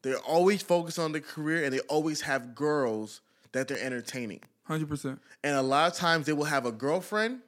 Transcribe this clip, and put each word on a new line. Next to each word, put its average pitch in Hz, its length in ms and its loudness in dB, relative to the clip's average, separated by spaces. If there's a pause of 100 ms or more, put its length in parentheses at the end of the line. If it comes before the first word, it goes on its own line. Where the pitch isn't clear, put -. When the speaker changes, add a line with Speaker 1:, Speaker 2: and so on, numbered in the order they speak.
Speaker 1:
They're 135 160 -2
always 180 460 4
focused 170 340 0
on 160 140 -2
their 151 100 -4
career 156 420 -2
and 135 100 0
they 131 80 0
always 156 400 0
have 123 340 -4
girls 123 680 0 (300)
that 131 160 -2
they're 135 120 -6
entertaining. 123 640 -6 (220)
Speaker 2:
Hundred 156 260 -4
percent. 135 300 -6 (240)
Speaker 1:
And 143 120 2
a 135 60 4
lot 143 300 4
of - 60 -8
times 165 280 2
they 151 80 2
will 147 120 2
have 143 200 2
a 120 60 0
girlfriend 185 760 -2